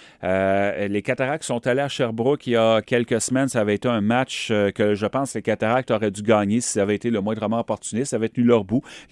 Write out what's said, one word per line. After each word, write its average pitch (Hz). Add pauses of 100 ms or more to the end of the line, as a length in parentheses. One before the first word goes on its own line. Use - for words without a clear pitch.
(240)
euh, 95
les 101
Cataractes 131
sont 120
allés 127
à 143
Sherbrooke 123
il 120
y -
a 113
quelques 120
semaines. 131
Ça 123
avait 104
été 101
un 117
match, 120
euh, 101
que 104
je 104
pense 131
les 110
Cataractes 113
auraient 107
dû 98
gagner 104
s'ils 110
avaient 101
été 120
le 110
moindrement 107
opportunistes. 110
Ils 127
avaient 110
tenu 120
leur 117
bout. 104 (300)